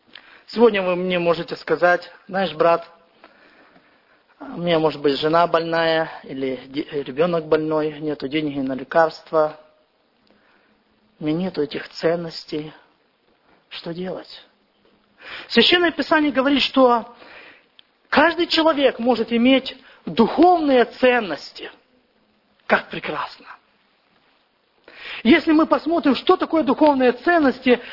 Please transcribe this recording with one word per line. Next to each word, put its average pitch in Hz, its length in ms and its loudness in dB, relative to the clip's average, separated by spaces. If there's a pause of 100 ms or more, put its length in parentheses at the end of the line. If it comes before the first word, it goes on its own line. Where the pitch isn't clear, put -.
(480)
Сегодня 214 340 2
вы 180 140 0
мне 180 240 -2
можете 170 360 -2
сказать: 175 560 0 (160)
«Знаешь, 190 260 -4
брат, 165 360 0 (1500)
у 269 180 -14
меня, 170 220 0
может 147 220 -2
быть, 143 160 0
жена 165 300 2
больная 165 640 -2 (120)
или 131 440 -8
де-, 135 160 -8
ребёнок 156 640 -4
больной, 156 540 -2
нету 147 280 -6
денег 151 300 -4
на 131 160 -4
лекарства, 156 840 -2 (1600)
у 170 40 -16
меня 160 220 -2
нету 160 180 -4
этих - 260 -10
ценностей». 160 840 -6 (1000)
Что - 240 -12
делать? 175 520 -12 (1000)
Священное 339 440 2
Писание 294 400 0
говорит, 262 300 0
что 240 540 2 (920)
каждый 320 380 2
человек 294 520 2
может 226 340 0
иметь 262 420 2 (300)
духовные 269 800 4
ценности. - 840 -2 (960)
Как - 220 -2
прекрасно! - 580 -10 (1800)
Если 311 300 4
мы 311 120 6
посмотрим, 302 480 0
что - 240 2
такое 320 240 -2
духовные 262 500 2
ценности, 254 680 2 (140)